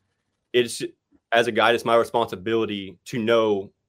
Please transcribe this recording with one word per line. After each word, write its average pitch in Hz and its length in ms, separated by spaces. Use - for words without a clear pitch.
it's, 120 280
as 117 160
a 120 40
guide, 110 240
it's 117 100
my 117 100
responsibility 107 1080
to - 120
know 110 540